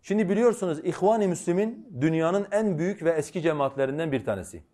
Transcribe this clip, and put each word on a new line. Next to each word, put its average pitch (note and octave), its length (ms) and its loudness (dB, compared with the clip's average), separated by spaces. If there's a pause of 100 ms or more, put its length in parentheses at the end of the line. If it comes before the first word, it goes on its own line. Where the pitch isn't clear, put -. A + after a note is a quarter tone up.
Şimdi G3 280 0
biliyorsunuz G3+ 540 2
İhvan-ı G3+ 440 2
Müslim'in F3+ 760 -2
dünyanın E3 500 0
en G#3 260 0
büyük F3 260 -2
ve E3 80 2
eski D#3 300 -2
cemaatlerinden D3 720 0
bir C3 140 -2
tanesi. F2 380 -6 (100)